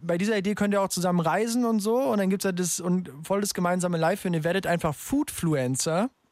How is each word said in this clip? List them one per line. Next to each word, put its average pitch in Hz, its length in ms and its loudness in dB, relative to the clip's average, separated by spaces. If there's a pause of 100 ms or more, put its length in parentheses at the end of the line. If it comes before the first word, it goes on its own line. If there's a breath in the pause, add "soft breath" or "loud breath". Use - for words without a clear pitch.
bei 170 160 0
dieser 208 180 0
Idee 202 160 0
könnt 208 200 0
ihr 202 60 2
auch 190 100 0
zusammen 180 300 0
reisen 220 460 2
und 226 140 2
so. 214 180 2
Und 254 220 2
dann 190 100 2
gibt's 196 160 0
ja 196 60 2
das, 180 280 -2
und 175 300 -2 (140)
voll 202 180 0
das 202 140 -2
gemeinsame 180 420 0
Live, 165 260 0
und 180 120 0
ihr 156 80 0
werdet 180 240 0
einfach 170 260 0
Foodfluencer 160 1200 0 (200)